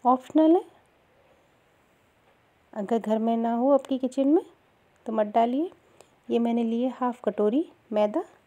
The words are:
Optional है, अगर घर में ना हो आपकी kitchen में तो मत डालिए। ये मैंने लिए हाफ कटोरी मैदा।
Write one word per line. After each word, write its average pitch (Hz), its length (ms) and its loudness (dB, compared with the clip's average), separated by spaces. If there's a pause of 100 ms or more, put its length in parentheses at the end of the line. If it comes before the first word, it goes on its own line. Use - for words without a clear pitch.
Optional 294 520 4
है, 403 60 0 (2000)
अगर 220 260 -4
घर 220 200 -2
में 226 180 0
ना 233 180 -2
हो 254 180 2
आपकी 269 260 0
kitchen 262 300 -2
में 339 160 2 (640)
तो 226 60 -8
मत 214 220 -2
डालिए। 247 360 0 (580)
ये 233 100 0
मैंने 233 260 0
लिए 233 260 -2
हाफ 240 340 -6
कटोरी 214 400 0 (280)
मैदा। 214 320 0 (220)